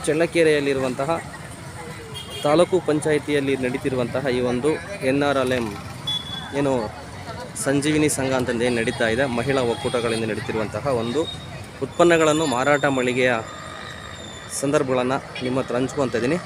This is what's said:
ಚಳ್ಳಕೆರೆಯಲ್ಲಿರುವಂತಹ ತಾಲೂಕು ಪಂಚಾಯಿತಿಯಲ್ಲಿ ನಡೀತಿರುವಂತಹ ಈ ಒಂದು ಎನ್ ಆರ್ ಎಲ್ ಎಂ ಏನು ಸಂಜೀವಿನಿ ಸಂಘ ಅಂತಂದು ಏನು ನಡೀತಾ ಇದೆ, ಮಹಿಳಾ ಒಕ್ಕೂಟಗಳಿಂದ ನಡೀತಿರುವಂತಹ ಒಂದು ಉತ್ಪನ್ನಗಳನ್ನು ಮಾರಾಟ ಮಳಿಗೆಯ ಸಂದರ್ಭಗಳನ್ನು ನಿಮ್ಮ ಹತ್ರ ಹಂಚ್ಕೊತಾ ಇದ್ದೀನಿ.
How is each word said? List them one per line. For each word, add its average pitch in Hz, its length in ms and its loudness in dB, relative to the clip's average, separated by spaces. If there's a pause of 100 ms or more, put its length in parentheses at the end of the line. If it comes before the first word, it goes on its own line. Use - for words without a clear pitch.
ಚಳ್ಳಕೆರೆಯಲ್ಲಿರುವಂತಹ 147 1120 2 (1200)
ತಾಲೂಕು 175 360 4
ಪಂಚಾಯಿತಿಯಲ್ಲಿ 147 800 2
ನಡೀತಿರುವಂತಹ 127 720 -2
ಈ 123 120 2
ಒಂದು 123 300 2 (400)
ಎನ್ 143 140 2
ಆರ್ 143 140 2
ಎಲ್ 127 160 2
ಎಂ 110 220 -2 (840)
ಏನು 143 160 2 (880)
ಸಂಜೀವಿನಿ 147 460 2
ಸಂಘ 131 240 0
ಅಂತಂದು 120 300 0
ಏನು 123 120 2
ನಡೀತಾ 117 320 0
ಇದೆ, 117 180 2
ಮಹಿಳಾ 127 360 0
ಒಕ್ಕೂಟಗಳಿಂದ 117 680 0
ನಡೀತಿರುವಂತಹ 107 580 -4
ಒಂದು 120 340 0 (600)
ಉತ್ಪನ್ನಗಳನ್ನು 160 640 4
ಮಾರಾಟ 139 400 2
ಮಳಿಗೆಯ 127 480 2 (1300)
ಸಂದರ್ಭಗಳನ್ನು 135 840 0
ನಿಮ್ಮ 127 160 0
ಹತ್ರ 120 160 -2
ಹಂಚ್ಕೊತಾ 127 420 0
ಇದ್ದೀನಿ. 135 280 0